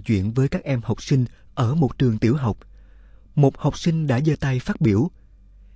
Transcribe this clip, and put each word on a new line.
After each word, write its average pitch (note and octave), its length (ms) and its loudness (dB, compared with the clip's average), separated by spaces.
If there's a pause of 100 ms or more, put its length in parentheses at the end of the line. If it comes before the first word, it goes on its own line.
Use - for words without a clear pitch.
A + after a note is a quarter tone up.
chuyện G#2 280 0
với C3 140 2
các F#3 160 -6
em C3 180 -4
học - 200 -4
sinh C3 240 0 (300)
ở B2+ 200 0
một D3+ 220 0
trường A#2+ 200 2
tiểu A#2+ 180 2
học. B2+ 220 -2 (800)
Một C#3 220 4
học C#3+ 200 -2
sinh D#3+ 300 -2
đã B2+ 140 0
giơ D#3 180 2
tay C3 200 -2
phát - 220 -6
biểu. D#3 300 2 (640)